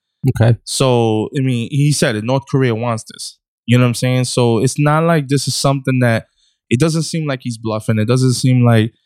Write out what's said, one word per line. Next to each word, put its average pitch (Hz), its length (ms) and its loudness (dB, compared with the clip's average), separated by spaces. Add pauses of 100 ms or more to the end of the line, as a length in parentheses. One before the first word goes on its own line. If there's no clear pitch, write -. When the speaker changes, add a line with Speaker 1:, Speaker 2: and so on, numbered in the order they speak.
(400)
Speaker 1:
Okay. 113 240 4
Speaker 2:
So, 117 720 0
I 139 60 -2
mean, 120 280 -2
he 147 220 0
said 131 240 -2
it, 107 80 -6
North 131 260 -2
Korea 131 240 0
wants 113 380 -6
this. - 260 -18 (280)
You 120 100 4
know 123 80 4
what 123 40 2
I'm 120 60 -2
saying? 127 300 -2
So 120 340 0
it's 135 200 -2
not 147 260 2
like 165 240 0
this 139 180 -2
is 131 80 -4
something 135 440 -2
that, 117 300 0 (420)
it 120 100 2
doesn't 160 220 0
seem 156 240 -6
like 135 160 -4
he's 120 160 -8
bluffing. 110 400 -4
It 107 100 0
doesn't 127 240 2
seem 127 320 2
like 113 300 4 (120)